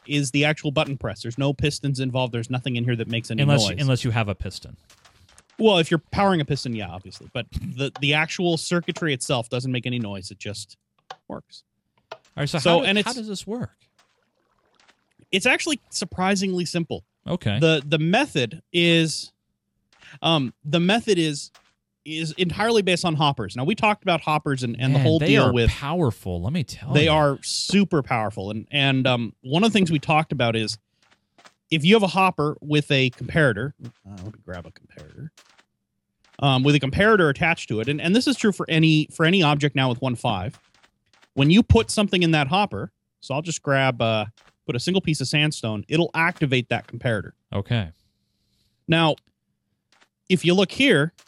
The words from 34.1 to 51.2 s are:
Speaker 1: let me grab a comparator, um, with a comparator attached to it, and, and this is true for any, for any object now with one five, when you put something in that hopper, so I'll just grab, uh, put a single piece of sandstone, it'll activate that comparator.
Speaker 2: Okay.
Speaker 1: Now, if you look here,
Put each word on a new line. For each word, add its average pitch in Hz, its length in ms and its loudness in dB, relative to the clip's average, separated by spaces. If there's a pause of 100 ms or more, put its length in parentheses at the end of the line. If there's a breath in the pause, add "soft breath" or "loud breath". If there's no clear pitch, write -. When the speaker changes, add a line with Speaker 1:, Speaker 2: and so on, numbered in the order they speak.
Speaker 1:
let - 100 -12
me - 100 -20
grab 90 240 -14
a 90 40 -20
comparator, - 580 -20 (1080)
um, 131 240 4
with 147 120 6
a 147 40 2
comparator 175 500 4
attached 165 400 -2
to 107 100 -2
it, 113 80 -4
and, 147 140 -2
and 175 140 2
this 247 120 2
is 269 100 2
true 208 140 2
for 170 180 -6
any, 160 460 4
for 160 100 2
any 180 160 4
object 147 340 2
now 135 140 2
with 120 120 -4
one 127 140 -2
five, 98 440 -4 (760)
when 139 140 4
you 202 140 6
put 226 260 4
something 202 320 0
in 165 100 4
that 151 160 2
hopper, 175 440 -2 (300)
so - 120 -8
I'll 147 80 -4
just 165 220 -10
grab, 135 380 2
uh, 110 240 0 (420)
put 127 80 -4
a 120 40 -6
single 180 220 0
piece 156 200 -2
of 127 60 -4
sandstone, 135 600 -2
it'll 160 260 0
activate 151 560 -2
that - 160 -4
comparator. 117 460 -4 (200)
Speaker 2:
Okay. 101 380 -4 (1000)
Speaker 1:
Now, 160 280 2 (1120)
if 165 160 2
you 175 80 4
look 190 180 2
here, 175 420 2 (140)